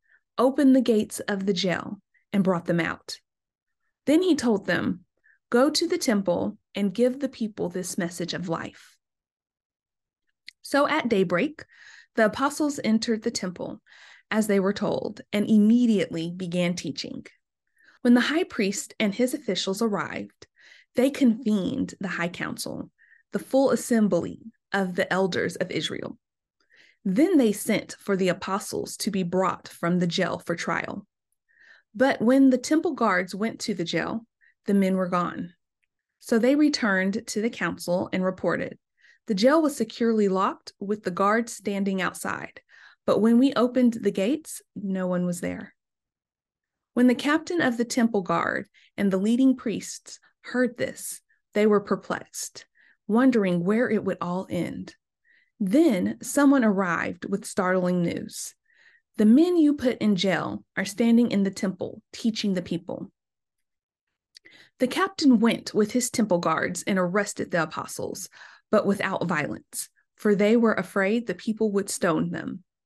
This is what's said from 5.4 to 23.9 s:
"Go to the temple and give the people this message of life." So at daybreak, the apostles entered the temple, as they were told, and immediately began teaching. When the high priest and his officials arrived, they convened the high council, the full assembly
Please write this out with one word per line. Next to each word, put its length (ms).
"Go 200
to 180
the 100
temple 600
and 200
give 260
the 80
people 400
this 300
message 360
of 140
life." 480
So 260
at 220
daybreak, 560
the 120
apostles 540
entered 420
the 80
temple, 500
as 160
they 140
were 100
told, 480
and 160
immediately 840
began 440
teaching. 500
When 100
the 80
high 240
priest 560
and 120
his 200
officials 480
arrived, 680
they 140
convened 880
the 100
high 200
council, 600
the 60
full 320
assembly 680